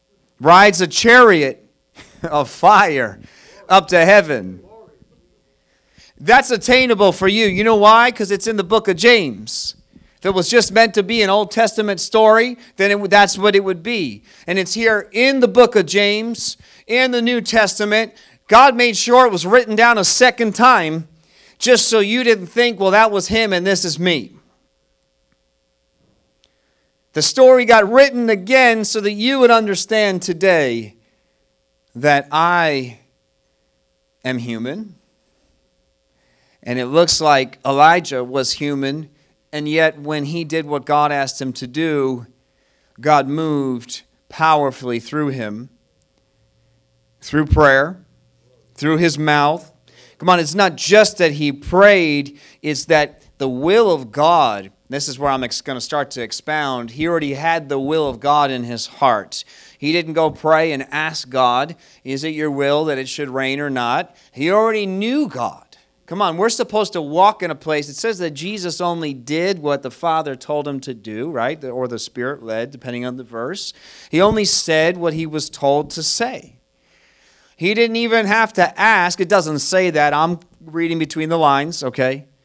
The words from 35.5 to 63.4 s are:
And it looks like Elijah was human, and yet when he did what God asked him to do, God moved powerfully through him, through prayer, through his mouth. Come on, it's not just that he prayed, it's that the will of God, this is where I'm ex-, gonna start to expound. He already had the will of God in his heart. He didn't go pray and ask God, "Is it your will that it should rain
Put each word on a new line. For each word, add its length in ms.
And 160
it 80
looks 340
like 460
Elijah 560
was 300
human, 580
and 160
yet 300
when 280
he 180
did 220
what 200
God 240
asked 300
him 140
to 120
do, 600
God 260
moved 760
powerfully 720
through 280
him, 420
through 260
prayer, 580
through 240
his 200
mouth. 540
Come 100
on, 100
it's 160
not 220
just 420
that 140
he 180
prayed, 880
it's 240
that 360
the 100
will 420
of 220
God, 580
this 200
is 100
where 140
I'm 100
ex-, 200
gonna 180
start 320
to 100
expound. 680
He 160
already 260
had 340
the 120
will 280
of 120
God 320
in 100
his 240
heart. 560
He 140
didn't 220
go 180
pray 400
and 220
ask 360
God, 460
"Is 180
it 120
your 180
will 320
that 140
it 100
should 220
rain 280